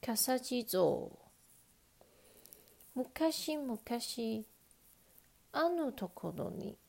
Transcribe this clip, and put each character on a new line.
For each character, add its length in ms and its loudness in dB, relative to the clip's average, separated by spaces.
笠 340 2
地 280 -2
蔵。 420 4
昔 640 0
々、 220 -2
あ 180 4
の 220 0
と 180 -6
こ 260 -8
ろ 140 -4
に 260 -8